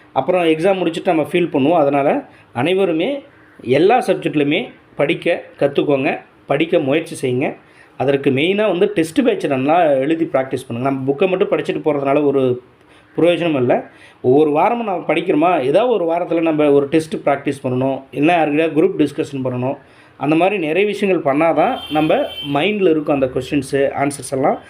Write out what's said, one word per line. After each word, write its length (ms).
அப்புறம் 300
எக்ஸாம் 340
முடிச்சுட்டு 280
நம்ம 160
ஃபீல் 300
பண்ணுவோம். 260
அதனால 480
அனைவருமே 720
எல்லா 460
சப்ஜெக்ட்லையுமே 600
படிக்க 480
கத்துக்கோங்க, 600
படிக்க 320
முயற்சி 480
செய்யுங்க. 280
அதற்கு 340
மெயினா 360
வந்து 260
டெஸ்ட் 280
பேட்ச் 260
நல்லா 360
எழுதி 420
பிராக்டிஸ் 420
பண்ணுங்க. 220
நம்ம 220
புக்கை 160
மட்டும் 220
படிச்சுட்டு 380
போறதுனால 360
ஒரு 380
பிரயோஜனம் 380
இல்ல. 340
ஒவ்வொரு 300
வாரமும் 340
நம்ம 280
படிக்கிறோமா, 480
ஏதாவது 320
ஒரு 120
வாரத்துல 360
நம்ம 300
ஒரு 160
டெஸ்ட் 280
பிராக்டிஸ் 480
பண்ணணும், 380
இல்ல 240
யாருக்கிட்டயாவது 380
குரூப் 240
டிஸ்கஷன் 460
பண்ணணும். 340
அந்த 180
மாதிரி 220
நிறைய 300
விஷயங்கள் 460
பண்ணாதான் 440
நம்ம 260
மைண்ட்ல 360
இருக்கும் 240
அந்த 120
கொஸ்டின்ஸு, 680
ஆன்சர்ஸ் 380
எல்லாம் 280